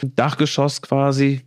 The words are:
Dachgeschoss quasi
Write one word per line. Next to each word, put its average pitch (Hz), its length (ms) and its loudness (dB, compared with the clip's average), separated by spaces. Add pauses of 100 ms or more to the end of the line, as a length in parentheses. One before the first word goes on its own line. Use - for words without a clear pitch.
Dachgeschoss 143 800 -2
quasi 139 640 0